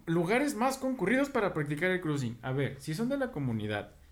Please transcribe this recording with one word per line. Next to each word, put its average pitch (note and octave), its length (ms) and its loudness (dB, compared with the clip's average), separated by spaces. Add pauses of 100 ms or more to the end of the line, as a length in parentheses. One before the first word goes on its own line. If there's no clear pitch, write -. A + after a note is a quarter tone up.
lugares G3+ 500 2
más B3+ 220 0
concurridos C4 520 2
para G#3 240 2
practicar D3+ 380 0
el F3+ 100 0
cruising. C#3+ 400 -2
A C3 100 -4
ver, C3 280 -2
si D#3 140 -6
son A#3 160 -2
de C#4+ 80 0
la C4 140 -2
comunidad, G#2+ 600 -2 (200)